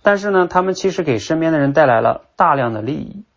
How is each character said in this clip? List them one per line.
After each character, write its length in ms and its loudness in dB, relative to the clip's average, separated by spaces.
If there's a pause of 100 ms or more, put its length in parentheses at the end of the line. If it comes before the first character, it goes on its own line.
但 140 4
是 140 -4
呢， 180 2
他 140 2
们 100 -2
其 180 -2
实 120 -6
给 160 0
身 200 -4
边 140 0
的 60 0
人 160 0
带 100 4
来 160 4
了 220 0 (140)
大 180 2
量 180 -2
的 80 -8
利 140 -6
益。 300 -12 (120)